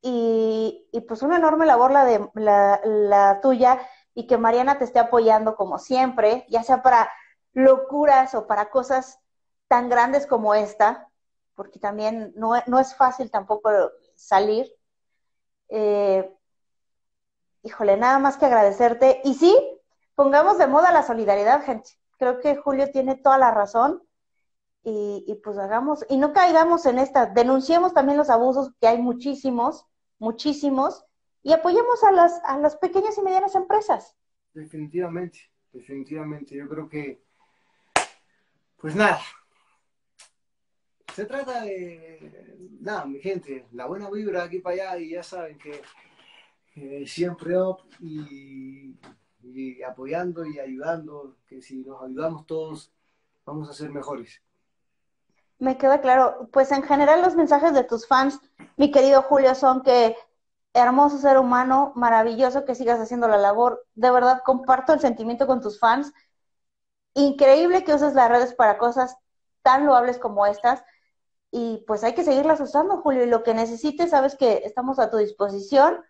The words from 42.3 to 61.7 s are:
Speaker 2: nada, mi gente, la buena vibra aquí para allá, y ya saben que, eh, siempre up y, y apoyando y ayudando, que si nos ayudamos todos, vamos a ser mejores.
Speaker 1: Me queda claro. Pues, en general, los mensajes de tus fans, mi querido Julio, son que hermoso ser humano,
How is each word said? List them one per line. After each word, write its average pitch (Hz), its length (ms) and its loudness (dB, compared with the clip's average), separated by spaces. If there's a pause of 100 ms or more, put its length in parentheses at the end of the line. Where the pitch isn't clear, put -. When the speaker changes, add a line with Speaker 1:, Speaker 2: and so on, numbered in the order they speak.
Speaker 2:
nada, 190 240 -12
mi 139 140 -14
gente, 143 540 -12
la 123 120 -16
buena 196 240 -12
vibra 196 360 -8
aquí 175 160 -12
para 185 320 -10
allá, 180 60 -12
y 160 120 -14
ya 175 120 -14
saben 165 360 -18
que, 147 240 -20 (920)
eh, 139 300 -18
siempre 170 540 -6
up 185 220 -6 (160)
y, 139 1000 -18 (460)
y 127 400 -16
apoyando 156 640 -12
y 151 120 -14
ayudando, 143 800 -12 (100)
que 131 140 -20
si 131 240 -18
nos 131 180 -20
ayudamos 151 440 -12
todos, 156 440 -14 (540)
vamos 151 240 -14
a 143 60 -20
ser 147 160 -16
mejores. 139 520 -16 (1160)
Speaker 1:
Me 262 180 -4
queda 269 240 2
claro. 254 520 0
Pues, 269 200 2
en 277 100 -2
general, 294 380 2
los 349 160 0
mensajes 302 380 2
de 254 100 2
tus 233 220 -8
fans, 269 340 0 (380)
mi 285 120 4
querido 269 300 6
Julio, 269 340 2
son 262 280 0
que 240 340 2 (560)
hermoso 262 460 2
ser 269 180 4
humano, 262 600 0